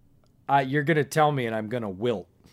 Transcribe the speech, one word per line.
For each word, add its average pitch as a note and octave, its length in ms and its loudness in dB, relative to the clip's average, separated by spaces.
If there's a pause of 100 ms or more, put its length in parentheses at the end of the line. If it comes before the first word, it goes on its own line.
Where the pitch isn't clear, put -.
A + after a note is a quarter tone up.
(480)
Uh, C#3 180 4
you're C#3+ 160 0
gonna D3+ 220 2
tell D3+ 280 2
me C3 140 -2
and A2+ 80 -4
I'm A2 140 -4
gonna A2 220 -4
wilt. G2+ 380 -4 (240)